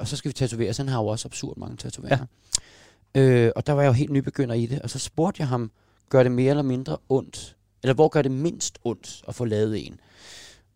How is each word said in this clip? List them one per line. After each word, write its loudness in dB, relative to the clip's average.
og -8
så -6
skal -8
vi -4
tatovere, -2
så -4
han -4
har -2
jo 0
også -4
absurd -10
mange -12
tatoveringer. -4
Ja. 4
Øh, 6
og -6
der 0
var 2
jeg 6
jo 6
helt 2
nybegynder -2
i 0
det, -6
og -10
så -10
spurgte -2
jeg -2
ham, -2
"Gør 6
det 4
mere 2
eller 2
mindre -4
ondt? -4
Eller 4
hvor 6
gør 2
det 2
mindst -4
ondt -6
at -12
få -6
lavet 0
en?" -18